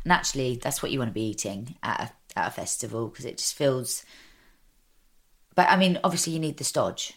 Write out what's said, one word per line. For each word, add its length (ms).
and 80
actually 440
that's 260
what 80
you 80
wanna 140
be 160
eating 540
at 180
a, 400
at 80
a 20
festival, 600
'cause 140
it 140
just 160
feels, 500
but, 160
I 60
mean, 260
obviously 300
you 80
need 160
the 80
stodge. 520